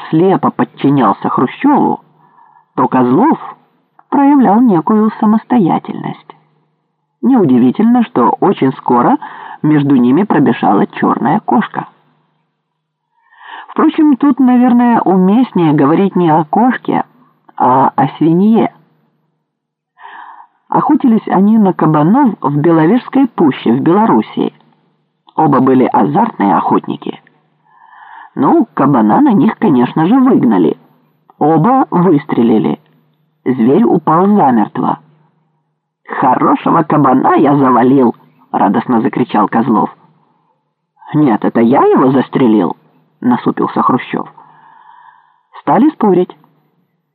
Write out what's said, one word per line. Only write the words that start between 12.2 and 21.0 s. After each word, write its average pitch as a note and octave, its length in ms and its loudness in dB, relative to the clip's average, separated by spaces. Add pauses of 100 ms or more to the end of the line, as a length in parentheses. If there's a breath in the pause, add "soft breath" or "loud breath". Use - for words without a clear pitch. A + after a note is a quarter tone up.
Впрочем, D4+ 480 2
тут, C#4+ 220 0
наверное, A#3+ 600 4
уместнее F#3 720 2
говорить D#3+ 440 2
не F3 120 2
о D#3 160 2
кошке, - 600 -2 (520)
а C3 400 2
о C3+ 120 0 (100)
свинье. F#3 560 2 (1900 loud breath)
Охотились A3+ 600 0